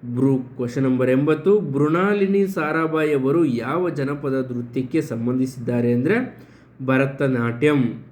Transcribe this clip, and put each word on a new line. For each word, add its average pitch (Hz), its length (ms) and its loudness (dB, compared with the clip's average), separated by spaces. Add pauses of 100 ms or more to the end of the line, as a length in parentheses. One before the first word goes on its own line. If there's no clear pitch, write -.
(160)
ಬೃ-, 131 400 0
ಕ್ವೆಶ್ಚನ್ 123 280 -4
ನಂಬರ್ 127 260 2
ಎಂಬತ್ತು, 151 520 2
ಮೃಣಾಲಿನಿ 190 840 2
ಸಾರಾಭಾಯ್ 156 680 0
ಅವರು 139 300 2
ಯಾವ 139 440 -2
ಜನಪದ 135 640 -4
ನೃತ್ಯಕ್ಕೆ 123 500 -4
ಸಂಬಂಧಿಸಿದ್ದಾರೆ 120 920 -2
ಅಂದ್ರೆ 185 440 0 (460)
ಭರತನಾಟ್ಯಂ. 131 1000 2 (280)